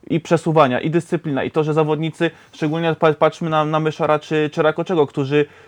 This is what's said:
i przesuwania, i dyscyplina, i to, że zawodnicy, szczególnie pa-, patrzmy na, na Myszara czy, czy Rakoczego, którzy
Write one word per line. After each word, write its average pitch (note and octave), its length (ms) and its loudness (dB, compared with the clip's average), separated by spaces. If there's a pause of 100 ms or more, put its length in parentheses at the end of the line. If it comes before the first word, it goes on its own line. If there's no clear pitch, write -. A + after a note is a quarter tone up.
(100)
i E3 100 0
przesuwania, D#3 600 2
i D#3+ 100 -4
dyscyplina, D#3+ 540 -2
i - 60 -4
to, D#3 140 0
że D3+ 100 -2
zawodnicy, D#3 560 0 (220)
szczególnie D#3+ 460 -2
pa-, D#3+ 160 4
patrzmy D#3 360 0
na, D#3 140 0
na D#3 160 -2
Myszara D3+ 380 0
czy, D3+ 340 -2
czy E3+ 100 -2
Rakoczego, D#3 440 0
którzy C#3+ 400 0 (220)